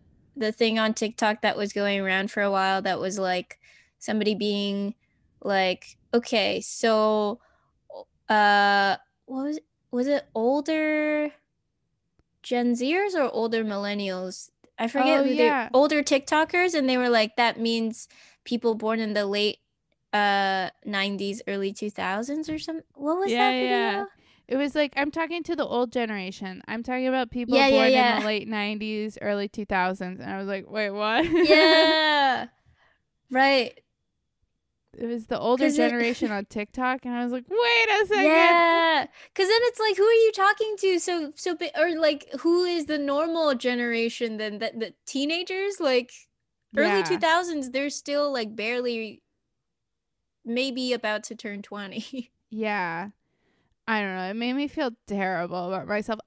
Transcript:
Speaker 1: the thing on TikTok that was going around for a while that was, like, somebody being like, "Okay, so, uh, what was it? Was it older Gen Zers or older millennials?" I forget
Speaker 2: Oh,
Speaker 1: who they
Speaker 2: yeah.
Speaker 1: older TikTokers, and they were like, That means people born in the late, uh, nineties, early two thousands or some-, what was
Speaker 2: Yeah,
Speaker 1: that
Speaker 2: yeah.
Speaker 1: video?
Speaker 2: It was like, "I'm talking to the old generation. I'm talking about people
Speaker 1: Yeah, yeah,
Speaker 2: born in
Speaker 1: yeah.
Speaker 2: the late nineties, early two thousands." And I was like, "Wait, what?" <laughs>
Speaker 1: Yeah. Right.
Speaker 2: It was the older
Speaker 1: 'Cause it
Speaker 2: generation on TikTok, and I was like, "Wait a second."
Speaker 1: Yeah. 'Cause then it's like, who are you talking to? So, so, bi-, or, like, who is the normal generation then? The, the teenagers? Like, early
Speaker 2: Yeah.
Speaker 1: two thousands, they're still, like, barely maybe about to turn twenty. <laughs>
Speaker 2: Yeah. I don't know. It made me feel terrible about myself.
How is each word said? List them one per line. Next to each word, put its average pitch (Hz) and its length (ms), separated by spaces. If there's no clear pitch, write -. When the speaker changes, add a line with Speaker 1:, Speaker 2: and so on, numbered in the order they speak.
Speaker 1:
the 220 160
thing 226 260
on 220 160
TikTok 220 480
that 208 140
was 202 160
going 202 280
around 190 300
for 208 120
a 202 80
while 190 320
that 190 180
was, 190 180
like, 180 400
somebody 214 360
being 202 600
like, 190 540
"Okay, 208 460
so, 214 800
uh, 202 680
what 262 180
was 302 140
it? - 60
Was 247 160
it 285 260
older 302 960
Gen 240 320
Zers 339 400
or 285 180
older 226 320
millennials?" 202 840
I 226 100
forget 277 320
Speaker 2:
Oh, 277 40
Speaker 1:
who 262 100
they 240 120
Speaker 2:
yeah. 233 260
Speaker 1:
older 294 300
TikTokers, 320 720
and 277 140
they 254 100
were 247 100
like, 226 280
That 233 220
means 226 500
people 233 300
born 220 260
in 214 140
the 208 100
late, 208 340
uh, 196 580
nineties, 202 640
early 196 260
two 208 180
thousands 233 600
or 311 80
some-, 320 240
what 294 240
was 392 120
Speaker 2:
Yeah, 247 200
Speaker 1:
that 254 140
Speaker 2:
yeah. 240 280
Speaker 1:
video? 202 140
Speaker 2:
It 254 80
was 277 200
like, 294 200
"I'm 285 140
talking 330 340
to 330 120
the 277 100
old 240 260
generation. 196 760
I'm 226 160
talking 254 240
about 254 240
people 247 240
Speaker 1:
Yeah, 277 100
yeah, 269 100
Speaker 2:
born 262 120
in 262 60
Speaker 1:
yeah. 247 260
Speaker 2:
the 208 60
late 214 220
nineties, 214 720
early 202 280
two 214 160
thousands." 185 560
And 202 100
I 196 80
was 196 80
like, 196 240
"Wait, 208 200
what?" 214 340
<laughs> 339 180
Speaker 1:
Yeah. 311 1040
Right. 262 500
Speaker 2:
It 233 80
was 233 200
the - 120
older 247 280
Speaker 1:
'Cause 294 120
it - 0
Speaker 2:
generation 240 400
on 202 160
TikTok, 254 580
and 247 100
I 240 80
was 240 100
like, 247 180
"Wait 466 400
a 415 160
second." 392 180
Speaker 1:
Yeah. 330 840
'Cause 381 140
then 440 160
it's 480 160
like, 427 160
who 381 80
are 453 80
you 453 200
talking 415 460
to? 370 200
So, 330 380
so, 359 180
bi-, 320 220
or, 330 220
like, 302 280
who 349 240
is 349 220
the 302 120
normal 294 560
generation 233 840
then? 214 200
The, 220 160
the 220 200
teenagers? 370 760
Like, 254 320
early 403 260
Speaker 2:
Yeah. - 0
Speaker 1:
two 359 160
thousands, 320 520
they're 277 200
still, 285 420
like, 220 240
barely 233 640
maybe 254 480
about 214 320
to 226 100
turn 202 280
twenty. 208 720
<laughs> - 40
Speaker 2:
Yeah. 202 600
I 220 120
don't 190 160
know. 185 140
It 202 60
made 240 180
me 285 140
feel 277 220
terrible 180 600
about 185 180
myself. 214 400